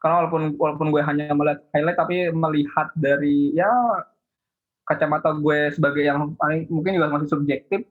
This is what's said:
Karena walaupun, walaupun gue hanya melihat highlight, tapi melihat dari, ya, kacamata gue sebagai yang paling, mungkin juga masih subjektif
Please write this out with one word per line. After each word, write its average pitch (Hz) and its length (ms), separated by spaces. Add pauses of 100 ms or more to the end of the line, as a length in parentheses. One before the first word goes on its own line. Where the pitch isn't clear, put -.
Karena 165 240
walaupun, 156 320
walaupun 156 320
gue 151 160
hanya 147 320
melihat 147 240 (160)
highlight, 160 240
tapi 175 320
melihat 156 640
dari, 143 560
ya, 175 160 (1200)
kacamata 151 480
gue 147 320
sebagai 143 320
yang 147 400
paling, 156 320
mungkin 170 240
juga 151 160
masih 147 160
subjektif 143 640